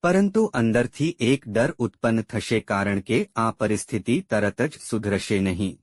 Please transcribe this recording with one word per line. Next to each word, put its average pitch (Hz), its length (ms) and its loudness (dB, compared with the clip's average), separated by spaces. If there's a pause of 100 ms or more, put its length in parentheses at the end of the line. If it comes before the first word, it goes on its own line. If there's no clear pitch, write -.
પરંતુ 196 440 2
અંદરથી 120 720 0
એક 127 280 0
ડર 113 320 0
ઉત્પન્ન 113 420 0
થશે 110 380 -2
કારણ 98 400 0
કે 127 360 -2
આ 113 160 0
પરિસ્થિતિ 110 720 -2
તરત 104 400 -2
જ 151 120 0 (160)
સુધરશે 101 500 -2
નહીં. 95 440 -2